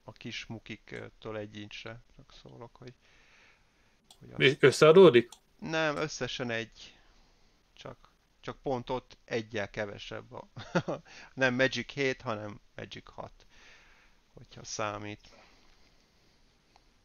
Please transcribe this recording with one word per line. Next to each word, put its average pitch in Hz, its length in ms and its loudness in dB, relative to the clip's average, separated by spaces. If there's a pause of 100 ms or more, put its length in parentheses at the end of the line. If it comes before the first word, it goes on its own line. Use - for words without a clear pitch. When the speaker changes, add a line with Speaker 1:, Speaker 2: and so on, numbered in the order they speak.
Speaker 1:
a 113 80 -18
kis - 340 -12
mukiktől 110 880 -14
egy 107 200 -10
incsre. 110 440 -14 (160)
Csak - 160 -20 (100)
szólok, 127 340 -20
hogy, 123 180 -18 (1200)
hogy 120 120 -20
azt 120 100 -8
Speaker 2:
És 143 200 4
összeadódik? 156 680 10 (280)
Speaker 1:
Nem, 160 380 -2
összesen 127 540 -6
egy. - 480 -10 (720)
Csak, - 380 -18 (300)
csak - 220 -12
pont 127 280 -4
ott - 340 -8
egyel 110 460 -6
kevesebb 110 640 -10
a, - 160 -16 (460)
<laughs> - 80 -12 (320)
nem 131 200 2
Magic 127 380 0
hét, 135 280 -4
hanem 107 400 -8 (160)
Magic 107 320 -14
hat. - 380 -18 (880)
Hogyha 127 300 -20
számít. 104 640 -8 (1800)